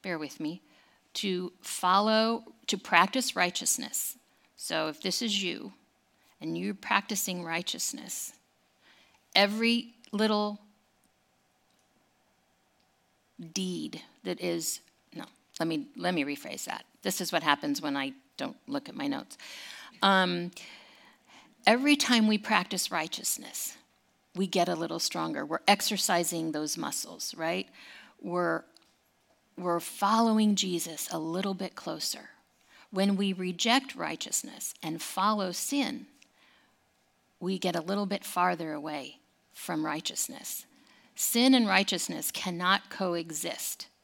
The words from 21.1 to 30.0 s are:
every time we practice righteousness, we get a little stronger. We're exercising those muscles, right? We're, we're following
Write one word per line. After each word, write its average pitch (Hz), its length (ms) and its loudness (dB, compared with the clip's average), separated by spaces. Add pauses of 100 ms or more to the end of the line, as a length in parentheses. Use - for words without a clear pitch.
every 262 300 8
time 233 320 4
we 214 100 4
practice 196 540 0
righteousness, - 840 -6 (600)
we 185 120 0
get 175 220 2
a 175 60 0
little 165 240 -4
stronger. 160 460 -2
We're 156 220 -2
exercising 175 840 2
those 151 260 -4
muscles, - 580 -6
right? 170 320 -2 (540)
We're, 175 420 0 (960)
we're 175 220 0
following 220 760 4